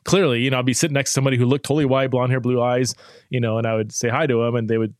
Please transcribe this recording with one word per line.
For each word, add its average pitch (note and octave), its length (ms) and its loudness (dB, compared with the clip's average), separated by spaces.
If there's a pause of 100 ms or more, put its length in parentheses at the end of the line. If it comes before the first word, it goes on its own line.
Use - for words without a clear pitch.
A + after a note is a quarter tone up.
clearly, D#3 380 2
you C3+ 80 0
know, B2+ 100 0
I'd B2 60 -4
be B2+ 60 2
sitting D3 220 -2
next C#3 160 0
to - 40 -4
somebody C3+ 220 2
who A#2+ 80 2
looked C3+ 220 0
totally D3 180 0
white, C3+ 260 0
blonde B2+ 200 0
hair, C3 100 -2
blue B2 220 0
eyes, B2 320 0 (340)
you B2+ 120 -4
know, A2+ 180 -2
and A2+ 80 -2
I A2+ 80 -2
would A2 180 -4
say A#2+ 160 -4
hi C#3+ 180 0
to A#2 180 0
'em A#2+ 100 0
and A2+ 160 -2
they A2+ 80 0
would A2 220 -2